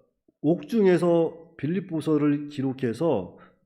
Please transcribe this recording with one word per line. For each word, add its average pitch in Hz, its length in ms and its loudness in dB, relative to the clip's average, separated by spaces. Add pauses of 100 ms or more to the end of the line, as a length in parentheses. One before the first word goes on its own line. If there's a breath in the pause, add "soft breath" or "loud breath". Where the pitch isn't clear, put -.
(420)
옥중에서 170 1160 2
빌립보서를 151 920 -2
기록해서 131 880 -4 (280 soft breath)